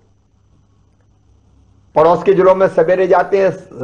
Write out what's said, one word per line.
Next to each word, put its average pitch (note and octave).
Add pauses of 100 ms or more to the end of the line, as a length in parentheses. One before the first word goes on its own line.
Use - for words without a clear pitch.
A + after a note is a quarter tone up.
(2000)
पड़ोस E3+
के G3
जिलों F#3
में F#3+
सवेरे F#3
जाते F#3
हैं, F#3 (320)